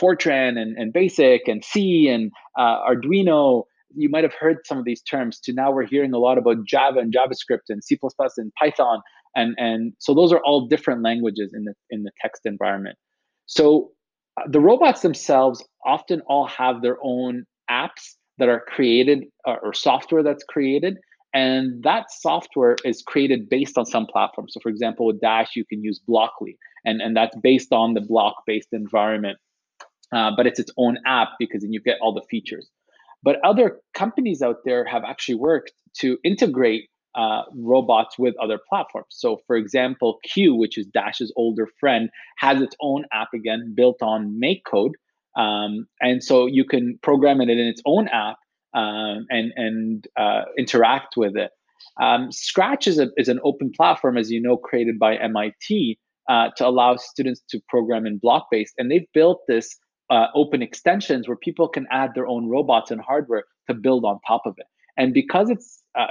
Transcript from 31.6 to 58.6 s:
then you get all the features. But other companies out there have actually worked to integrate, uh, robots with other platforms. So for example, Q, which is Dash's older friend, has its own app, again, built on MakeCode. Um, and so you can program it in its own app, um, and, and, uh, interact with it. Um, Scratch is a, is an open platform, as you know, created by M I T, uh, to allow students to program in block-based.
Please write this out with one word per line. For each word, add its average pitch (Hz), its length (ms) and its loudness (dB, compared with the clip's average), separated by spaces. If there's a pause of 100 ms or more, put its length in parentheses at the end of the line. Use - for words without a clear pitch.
then 104 100 -8
you 107 80 -6
get 117 200 -2
all 110 140 0
the 90 160 -10
features. - 380 -10 (540)
But - 220 2
other 208 360 2 (140)
companies 202 480 -4
out 120 220 -2
there 123 220 -2
have 117 180 -6
actually 127 320 -6
worked 147 360 -2 (260)
to 127 260 -2
integrate, 127 640 0 (260)
uh, 110 280 -2 (120)
robots 120 640 2
with 123 240 0
other 107 160 -2 (100)
platforms. - 420 -6
So 110 360 -4
for 120 100 0
example, 123 680 -2
Q, 180 300 4
which 113 240 0
is 98 80 -8
Dash's 110 500 -4
older 113 320 -2 (100)
friend, 113 300 0 (300)
has 139 240 2
its 131 180 -6
own 147 320 -4
app, 110 220 -6
again, 113 420 -6
built 123 240 4
on 110 420 -4
MakeCode. 143 500 0 (440)
Um, 107 500 -4 (140)
and 127 240 0
so 127 220 4
you 135 180 2
can 123 380 -2
program 139 380 4
it 120 100 2
in 117 80 2
its 117 260 -2
own 185 240 2
app, 110 280 -4 (360)
um, 107 560 -4
and, 117 280 -2
and, 110 500 -4 (100)
uh, 107 260 0 (140)
interact 123 600 2
with 101 200 0
it. 104 140 -4 (500)
Um, 120 300 2
Scratch 190 560 -2
is 160 140 2
a, 131 160 2
is 123 120 -2
an 127 140 0
open 139 340 -2
platform, 160 400 2
as 110 140 -2
you 117 100 -4
know, 123 160 2
created 113 420 -2
by 110 180 4
M 110 200 -4
I 104 240 -4
T, 151 380 -2 (300)
uh, 117 280 2
to 123 100 0
allow 123 280 4
students 127 560 -6
to 110 180 -8
program 113 380 -2
in 104 120 -6
block-based. 117 600 0